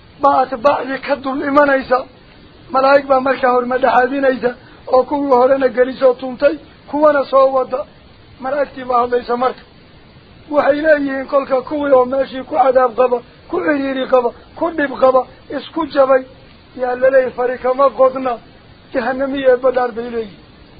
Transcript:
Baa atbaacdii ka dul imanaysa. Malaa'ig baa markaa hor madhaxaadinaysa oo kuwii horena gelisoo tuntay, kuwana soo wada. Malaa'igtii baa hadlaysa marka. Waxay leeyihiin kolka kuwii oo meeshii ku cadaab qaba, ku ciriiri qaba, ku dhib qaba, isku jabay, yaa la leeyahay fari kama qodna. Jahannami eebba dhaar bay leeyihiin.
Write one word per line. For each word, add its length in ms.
Baa 220
atbaacdii 600
ka 140
dul 260
imanaysa. 560
Malaa'ig 360
baa 120
markaa 320
hor 140
madhaxaadinaysa 880
oo 160
kuwii 380
horena 280
gelisoo 440
tuntay, 420
kuwana 380
soo 300
wada. 240
Malaa'igtii 500
baa 120
hadlaysa 360
marka. 260
Waxay 320
leeyihiin 460
kolka 340
kuwii 320
oo 120
meeshii 380
ku 120
cadaab 400
qaba, 220
ku 60
ciriiri 420
qaba, 220
ku 160
dhib 200
qaba, 200
isku 240
jabay, 300
yaa 140
la 140
leeyahay 280
fari 200
kama 320
qodna. 440
Jahannami 500
eebba 280
dhaar 200
bay 180
leeyihiin. 340